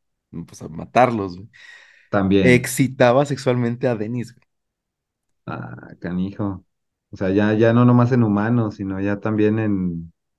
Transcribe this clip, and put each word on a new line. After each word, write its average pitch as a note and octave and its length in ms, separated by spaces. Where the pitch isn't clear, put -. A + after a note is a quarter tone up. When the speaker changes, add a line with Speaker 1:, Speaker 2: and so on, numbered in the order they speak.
Speaker 1:
pues, - 160
a - 60
matarlos, G2 680
güey, G2 120
Speaker 2:
También. G2+ 580
Speaker 1:
excitaba C3 600
sexualmente B2 640
a A#2+ 80
Dennis, A2+ 380
güey. - 100
Speaker 2:
Ah, - 540
canijo. F#2+ 640
O G2+ 60
sea, F#2+ 140
ya, G#2 240
ya A2+ 180
no A#2+ 120
nomás B2 280
en B2 100
humanos, A2 540
sino F#2+ 240
ya G2+ 200
también G#2+ 380
en, F2+ 540